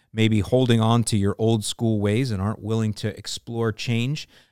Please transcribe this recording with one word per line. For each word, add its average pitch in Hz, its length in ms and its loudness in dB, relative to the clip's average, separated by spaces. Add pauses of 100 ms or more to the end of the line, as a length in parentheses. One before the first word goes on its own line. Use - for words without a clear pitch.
(120)
may 110 160 2
be 107 140 2
holding 120 400 4
on 113 240 4
to - 120 0
your 98 200 0
old 113 260 2
school 110 380 -2
ways 113 300 0
and 95 100 -4
aren't 104 200 -4
willing 110 340 -2
to - 220 -6
explore 113 540 -4
change. 120 560 -4 (240)